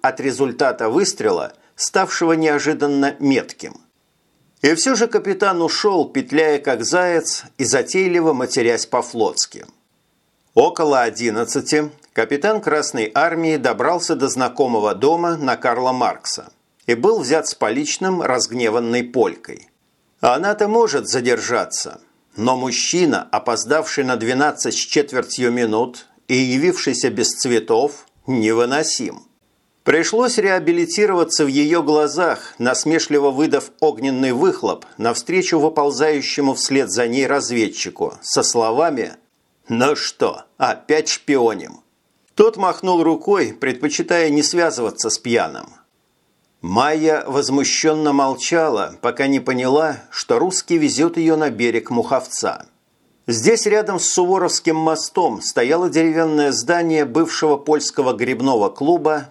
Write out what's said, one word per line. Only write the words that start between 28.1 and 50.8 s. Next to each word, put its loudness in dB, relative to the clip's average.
невыносим. -2
Пришлось 2
реабилитироваться 2
в 2
её 2
глазах, 0
насмешливо 2
выдав 0
огненный 0
выхлоп 0
навстречу 0
выползающему 0
вслед 0
за 0
ней 0
разведчику -2
со 0
словами 0
«Ну 2
что, -4
опять -2
шпионим?» -2
Тот 4
махнул 0
рукой, 2
предпочитая 0
не 2
связываться -2
с -2
пьяным. -2
Майя 2
возмущённо 0
молчала, 0
пока 0
не 2
поняла, 0
что 0
русский 0
везёт 0